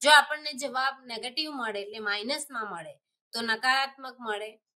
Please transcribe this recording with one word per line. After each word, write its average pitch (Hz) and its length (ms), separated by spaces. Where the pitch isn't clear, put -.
જો 277 80
આપણને 302 420
જવાબ 262 540
નેગેટિવ 247 440
મળે 226 300
એટલે 208 180
માઇનસમાં 220 720
મળે 160 240
તો 233 80
નકારાત્મક 262 800
મળે 214 400